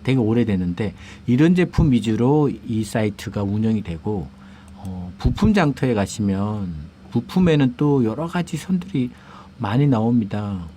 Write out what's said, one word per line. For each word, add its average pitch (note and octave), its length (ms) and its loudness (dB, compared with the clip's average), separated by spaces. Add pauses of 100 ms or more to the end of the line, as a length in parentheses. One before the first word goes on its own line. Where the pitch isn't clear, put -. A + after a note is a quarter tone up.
되게 C3 140 2
오래됐는데 G#2 720 0 (320)
이런 D#3 300 4
제품 E3 340 2
위주로 A#2+ 580 2
이 A2 360 -4
사이트가 G#2 580 -4
운영이 G#2+ 400 0
되고, E2+ 460 -6 (480)
어, F2+ 420 -10
부품 G3+ 340 2
장터에 C#3 420 2
가시면 G2+ 800 -2 (380)
부품에는 D3 680 2
또 C#3+ 280 2
여러 A#2 240 -4
가지 E3+ 280 -4
선들이 C#3+ 540 -4 (480)
많이 B2 300 2
나옵니다. G#2+ 760 0 (120)